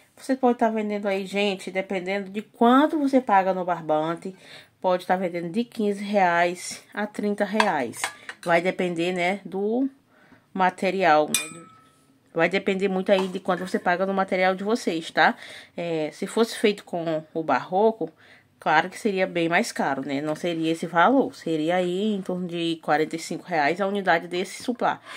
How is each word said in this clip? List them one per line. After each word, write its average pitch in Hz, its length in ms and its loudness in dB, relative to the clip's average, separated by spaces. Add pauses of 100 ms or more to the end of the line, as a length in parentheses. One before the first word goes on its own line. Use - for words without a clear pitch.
(160)
Você - 180 -4
pode 247 220 2
tá 226 140 2
vendendo 208 360 -4
aí, 196 200 -2
gente, 196 440 -2
dependendo 190 600 -4
de 202 100 -6
quanto 269 580 4
você 269 220 4
paga 190 320 4
no 180 140 -2
barbante, 165 680 -2 (460)
pode 180 260 0
tá 190 80 2
vendendo 175 360 -4
de 208 120 -2
quinze 208 400 -4
reais 180 800 2 (120)
a 208 120 -4
trinta 208 380 -2
reais. 185 560 0 (440)
Vai 170 180 4
depender, 180 500 0
né, 185 320 0
do 208 460 -2 (640)
material, 180 720 4
né? 165 400 -4 (640)
Vai 165 160 2
depender 190 380 0
muito 190 240 -2
aí 190 160 4
de 185 140 -8
quanto 185 260 -2
você 208 140 -4
paga 180 260 0
no 196 80 -2
material 190 400 2
de 185 80 -6
vocês, 196 480 -2
tá? 180 260 4 (400)
É, 165 360 -2
se - 120 -8
fosse 220 320 0
feito 208 280 0
com 160 400 -4 (100)
o 165 80 -4
barroco, 160 640 0 (520)
claro 165 280 4
que 185 100 -12
seria 190 280 0
bem 170 220 0
mais 185 240 2
caro, 139 340 -2
né? 139 140 -4
Não 151 160 -2
seria 165 340 -2
esse 165 160 -4
valor, 175 480 4
seria 160 420 -2
aí 185 380 0
em 190 80 -4
torno 180 240 -6
de 170 340 -4
quarenta 156 360 0
e - 20 -6
cinco 160 260 -10
reais 165 360 0
a 196 80 0
unidade 185 400 0
desse 180 340 -6
suplá. 202 380 -2 (160)